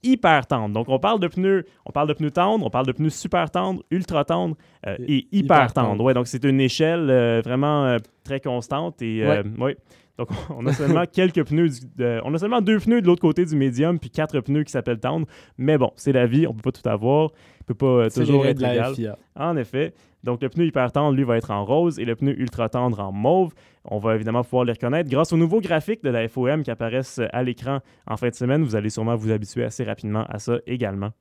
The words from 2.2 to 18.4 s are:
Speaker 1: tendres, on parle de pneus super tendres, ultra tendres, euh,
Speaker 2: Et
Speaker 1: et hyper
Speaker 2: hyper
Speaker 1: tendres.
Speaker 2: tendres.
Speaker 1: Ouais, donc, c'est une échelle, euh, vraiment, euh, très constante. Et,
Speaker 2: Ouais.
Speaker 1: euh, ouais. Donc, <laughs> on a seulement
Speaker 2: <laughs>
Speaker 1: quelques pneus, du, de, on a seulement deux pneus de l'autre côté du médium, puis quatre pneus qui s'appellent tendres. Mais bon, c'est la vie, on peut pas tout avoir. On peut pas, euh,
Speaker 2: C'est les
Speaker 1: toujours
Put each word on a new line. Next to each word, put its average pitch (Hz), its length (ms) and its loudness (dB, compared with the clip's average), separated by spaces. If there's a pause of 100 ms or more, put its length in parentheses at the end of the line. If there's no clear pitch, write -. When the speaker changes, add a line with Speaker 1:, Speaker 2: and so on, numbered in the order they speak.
Speaker 1:
tendres, 185 340 0
on 110 40 -2
parle 131 160 0
de 131 80 0
pneus 151 160 0
super 170 420 -2
tendres, 185 400 -2
ultra 170 320 -2
tendres, 170 320 -2 (320)
euh, 98 120 -6
Speaker 2:
Et 139 180 -2
Speaker 1:
et 127 140 -4
hyper 170 260 4
Speaker 2:
hyper 123 160 4
Speaker 1:
tendres. 120 160 2
Speaker 2:
tendres. 107 160 0
Speaker 1:
Ouais, 131 80 6
donc, 123 140 0
c'est 123 160 -8
une 135 180 4
échelle, 156 480 2
euh, 117 340 4
vraiment, 143 420 0
euh, 123 120 2 (260)
très 139 160 -6
constante. 139 600 -6
Et, 110 240 -2
Speaker 2:
Ouais. 104 200 2
Speaker 1:
euh, 110 160 -6
ouais. 135 160 -2 (400)
Donc, 117 120 -6
<laughs> - 280 -8
on 120 100 -6
a 147 60 2
seulement 156 320 2
Speaker 2:
<laughs> 175 60 -12
Speaker 1:
quelques 180 340 2
pneus, 160 220 2 (140)
du, 127 60 -18 (100)
de, 120 260 0
on 139 100 -4
a 165 40 0
seulement 214 240 0
deux 214 180 2
pneus 233 220 2
de 175 60 4
l'autre 175 140 4
côté 170 240 4
du 156 100 -2
médium, 139 440 2
puis 127 100 -12
quatre 156 320 -2
pneus 147 220 0
qui - 80 -8
s'appellent 120 300 -4
tendres. 151 260 -4 (300)
Mais 143 200 2
bon, 123 180 2
c'est - 180 -2
la 123 140 4
vie, 143 200 4
on 110 60 -6
peut 110 180 -4
pas - 100 -8
tout - 80 -4
avoir. 135 420 0 (300)
On - 40 -20
peut 123 80 -6
pas, 139 120 -2
euh, 123 240 4
Speaker 2:
C'est 123 120 -2
les 120 60 4
Speaker 1:
toujours 139 160 4